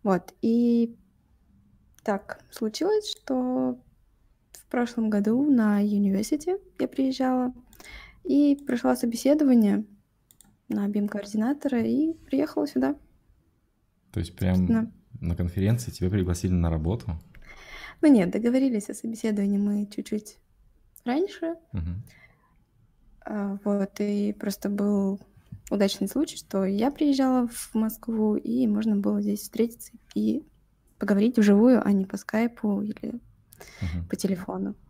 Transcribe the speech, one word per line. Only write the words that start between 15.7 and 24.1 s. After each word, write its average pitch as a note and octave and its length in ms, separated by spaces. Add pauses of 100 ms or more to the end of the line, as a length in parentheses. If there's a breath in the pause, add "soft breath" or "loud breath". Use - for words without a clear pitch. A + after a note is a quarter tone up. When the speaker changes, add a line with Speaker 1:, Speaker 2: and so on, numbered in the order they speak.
Speaker 2:
тебя - 180
пригласили F2+ 440
на E2+ 180
работу? E2 480 (840 loud breath)
Speaker 1:
Ну D#4+ 80
нет, G3 220
договорились A#3+ 580
о - 60
собеседовании G#3 640
мы G#3 280
чуть-чуть - 520 (680)
раньше. E4 520 (160)
Speaker 2:
Мгм. F2 300 (1200 soft breath)
Speaker 1:
А, G3+ 400
вот, G3+ 360
и G#3 320